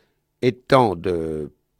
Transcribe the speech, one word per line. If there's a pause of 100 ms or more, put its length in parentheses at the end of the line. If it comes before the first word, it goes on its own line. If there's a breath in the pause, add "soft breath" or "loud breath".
(420 soft breath)
étant
de (280)